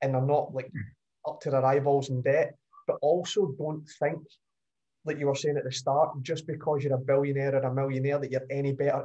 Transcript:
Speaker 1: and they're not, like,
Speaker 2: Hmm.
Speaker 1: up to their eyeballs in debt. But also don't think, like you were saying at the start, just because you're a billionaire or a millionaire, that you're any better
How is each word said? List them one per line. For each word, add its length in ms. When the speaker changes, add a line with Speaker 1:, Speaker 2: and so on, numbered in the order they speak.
Speaker 1:
and 120
they're 80
not, 320
like, 180
Speaker 2:
Hmm. 580
Speaker 1:
up 120
to 80
their 140
eyeballs 460
in 120
debt. 340
But 160
also 560
don't 260
think, 200
like 140
you 80
were 80
saying 240
at 60
the 80
start, 380
just 240
because 360
you're 120
a 40
billionaire 580
or 40
a 140
millionaire, 440
that 120
you're 200
any 220
better 320